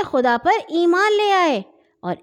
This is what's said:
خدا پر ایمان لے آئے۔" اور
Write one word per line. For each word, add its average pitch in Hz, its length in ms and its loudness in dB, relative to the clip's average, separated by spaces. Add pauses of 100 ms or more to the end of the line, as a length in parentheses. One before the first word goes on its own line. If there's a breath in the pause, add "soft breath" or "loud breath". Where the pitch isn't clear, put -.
(120)
خدا 247 320 0
پر 349 80 2 (160)
ایمان 349 500 2
لے 415 140 0
آئے۔" 320 300 0 (400 soft breath)
اور 175 220 -6